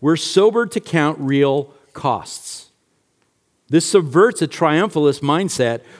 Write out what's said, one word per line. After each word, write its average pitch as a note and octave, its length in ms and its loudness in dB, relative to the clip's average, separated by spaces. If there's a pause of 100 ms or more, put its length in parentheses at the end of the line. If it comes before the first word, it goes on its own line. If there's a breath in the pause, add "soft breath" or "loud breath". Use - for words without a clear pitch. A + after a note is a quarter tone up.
We're D#3 160 2
sobered G#3+ 560 0
to A#3 80 -4
count D#3 400 -2
real C#3 520 0 (200 soft breath)
costs. - 800 -8 (960)
This D#3+ 180 2
subverts F3+ 560 2
a D#3 60 -2
triumphalist D#3 720 0
mindset, C#3+ 600 -2 (180 loud breath)